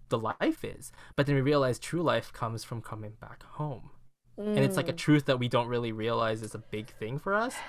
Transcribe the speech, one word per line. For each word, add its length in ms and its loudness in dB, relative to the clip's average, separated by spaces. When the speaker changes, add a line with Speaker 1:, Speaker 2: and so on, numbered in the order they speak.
Speaker 1:
the 100 2
life 460 -2
is. 280 -10
But 120 4
then 80 4
we 80 4
realize 360 4
true 240 -4
life 300 2
comes 320 -6
from 160 -8
coming 400 -10
back 220 -16
home. 480 -8
And 100 6
it's, 120 2
like, 120 0
a 40 -2
Speaker 2:
Mm. 140 -6
Speaker 1:
truth 200 6
that 120 2
we 100 0
don't 200 2
really 240 0
realize 500 0
is 120 -8
a 40 -10
big 320 -8
thing 280 -6
for 160 -2
us. 340 -2